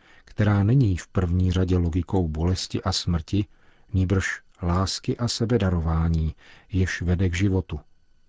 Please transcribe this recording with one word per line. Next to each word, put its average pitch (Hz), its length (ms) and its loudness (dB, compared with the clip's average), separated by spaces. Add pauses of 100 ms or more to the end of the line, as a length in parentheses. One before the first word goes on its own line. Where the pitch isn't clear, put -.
(300)
která 101 340 2
není 107 340 4
v - 100 -12
první 92 440 2
řadě 92 260 2
logikou 87 500 0
bolesti 80 560 -2
a 95 80 -2
smrti, 90 540 -2 (480)
nýbrž 92 480 0 (200)
lásky 90 560 -2
a 117 100 -2
sebedarování, 82 1080 0 (360)
jež 92 300 -2
vede 90 280 0
k 85 60 -4
životu. 92 440 -2 (500)